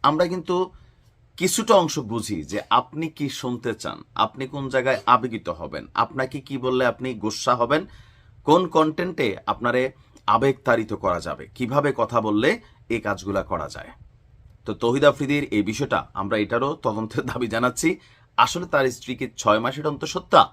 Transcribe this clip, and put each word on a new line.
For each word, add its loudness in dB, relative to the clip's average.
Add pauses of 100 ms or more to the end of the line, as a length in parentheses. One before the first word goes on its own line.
আমরা 4
কিন্তু -2 (800)
কিছুটা 2
অংশ -2 (160)
বুঝি -4 (120)
যে -4 (200)
আপনি -6 (120)
কি -4 (140)
শুনতে -4 (100)
চান, -8 (280)
আপনি -10 (100)
কোন -8 (100)
জায়গায় 2 (140)
আবেগিত 0 (120)
হবেন, -10 (200)
আপনাকে -4 (100)
কি -8 (100)
বললে 2
আপনি -8 (160)
গোস্বা 0
হবেন, 2 (640)
কোন 6 (140)
কনটেন্টে 2 (240)
আপনারে 0 (540)
আবেগতাড়িত 2 (120)
করা 0
যাবে, -8 (140)
কিভাবে 0 (100)
কথা 0 (100)
বললে 2 (440)
এই -2
কাজগুলা -4
করা -4
যায়। -14 (720)
তো -6 (100)
তৌহিদ 2
আফ্রিদির -2 (120)
এই 2
বিষয়টা -2 (220)
আমরা -2
এটারও -2 (140)
তদন্তের -4
দাবি -4
জানাচ্ছি। 0 (480)
আসলে 2
তার 2 (100)
স্ত্রী -10
কি -4 (160)
ছয় 4
মাসের -4
অন্তঃসত্ত্বা 4